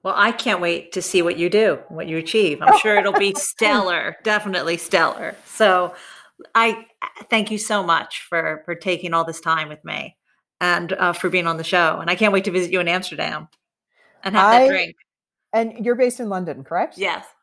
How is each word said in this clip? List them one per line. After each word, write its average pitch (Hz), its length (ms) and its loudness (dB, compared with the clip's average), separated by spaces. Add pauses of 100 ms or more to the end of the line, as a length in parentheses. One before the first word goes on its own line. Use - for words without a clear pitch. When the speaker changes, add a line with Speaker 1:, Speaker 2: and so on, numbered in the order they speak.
Speaker 1:
Well, 190 100 -2
I 208 140 4
can't 214 300 -2
wait 170 320 -4
to 185 80 -4
see 180 200 2
what 170 160 0
you 170 120 0
do, 202 300 2 (100)
what 160 180 -10
you 160 80 -6
achieve. 165 460 0
I'm 403 160 6
sure 214 180 2
it'll 202 160 2
be 403 220 2
Speaker 2:
<laughs> 392 40 -6
Speaker 1:
stellar, 190 880 -2
definitely 196 540 -2
stellar. - 580 0 (120)
So 180 480 2 (600)
I 226 300 2 (440)
thank 220 220 0
you 214 60 -4
so 202 260 -2
much 170 460 -2
for, 160 340 -2
for 175 100 -8
taking 175 400 -4
all 165 120 2
this 165 160 -10
time 160 260 -2
with 151 160 -18
me 151 320 -10 (460)
and, 175 320 0
uh, 180 180 0
for 170 180 -4
being 170 160 0
on 165 120 -2
the 160 80 -8
show. 165 340 2
And 165 100 -6
I 180 60 0
can't 208 160 2
wait 196 140 2
to 202 60 -2
visit 175 200 -2
you 185 80 0
in 170 80 -2
Amsterdam 160 640 -4 (760)
and 190 100 -4
have 202 200 6
that 240 80 8
Speaker 2:
I 262 80 8
Speaker 1:
drink. 180 260 -2 (560)
Speaker 2:
And 226 340 -2
you're 240 100 2
based 247 260 0
in 226 80 -6
London, 165 340 -6
correct? 175 340 -4
Speaker 1:
Yes. 185 280 -4 (180)